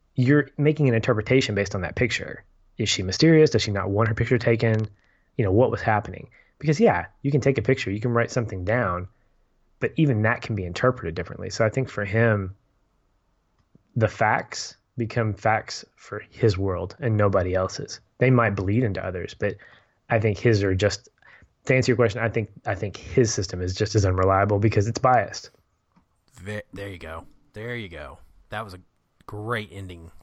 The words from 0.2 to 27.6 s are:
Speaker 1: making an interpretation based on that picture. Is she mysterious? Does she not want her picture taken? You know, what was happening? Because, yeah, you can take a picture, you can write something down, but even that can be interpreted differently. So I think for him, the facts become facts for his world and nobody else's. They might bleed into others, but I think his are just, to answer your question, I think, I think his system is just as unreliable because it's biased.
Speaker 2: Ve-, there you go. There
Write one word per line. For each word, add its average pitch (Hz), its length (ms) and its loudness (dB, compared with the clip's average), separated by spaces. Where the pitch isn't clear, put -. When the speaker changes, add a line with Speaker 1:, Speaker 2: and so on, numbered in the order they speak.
Speaker 1:
making 147 320 2
an 117 60 4
interpretation 113 600 2
based 101 200 -2
on 95 60 -4
that 82 140 -6
picture. - 480 -4
Is 107 100 -2
she - 140 -2
mysterious? 156 480 6
Does 107 100 2
she 107 100 -2
not 98 180 -2
want 104 200 2
her 110 60 -2
picture 120 240 2
taken? 110 480 2
You 113 80 2
know, 92 60 0
what 113 200 4
was 107 100 -4
happening? 104 460 -2
Because, 147 220 0
yeah, 123 260 4
you 139 100 -2
can 143 100 4
take 139 160 2
a - 40 0
picture, 127 300 0
you 104 100 -4
can 120 120 -2
write 117 180 0
something 110 340 -4
down, 95 420 -2
but 127 160 -2
even 131 280 2
that 113 180 0
can 113 140 -6
be 95 100 -6
interpreted 87 500 -2
differently. 87 360 -10
So 113 140 0
I 110 40 2
think 131 200 -4
for 104 140 -6
him, 101 520 0
the 110 120 2
facts - 680 -2
become 113 360 -2
facts - 520 -2
for - 340 -14
his 104 280 2
world 95 420 -4
and 113 160 0
nobody 98 400 2
else's. - 440 -4
They 123 120 4
might 120 260 4
bleed 101 280 0
into 92 220 -4
others, 92 320 -8
but 101 180 -2
I 117 100 2
think 107 180 0
his 107 260 2
are 95 120 2
just, 95 340 -2
to 131 100 2
answer 127 160 4
your 120 60 2
question, 117 240 2
I 113 80 0
think, 110 200 -4
I 104 100 -2
think 95 220 -8
his - 360 0
system 95 280 -6
is 92 140 -4
just - 200 -2
as 101 100 4
unreliable 95 540 2
because 104 280 2
it's 113 120 -4
biased. 123 500 0
Speaker 2:
Ve-, 101 260 -10
there 98 160 -12
you 95 80 -14
go. 82 280 -14
There 117 220 -12